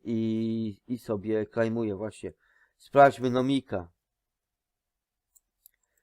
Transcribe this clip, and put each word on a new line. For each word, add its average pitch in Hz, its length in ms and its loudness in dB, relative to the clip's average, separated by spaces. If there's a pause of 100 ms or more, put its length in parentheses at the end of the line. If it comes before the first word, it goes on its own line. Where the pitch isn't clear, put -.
i, 113 840 -4
i 123 100 -8
sobie 107 480 -4
klejmuję 113 500 -4
właśnie. 95 380 -12 (440)
Sprawdźmy 131 520 6
Nomika. 123 600 -2 (2000)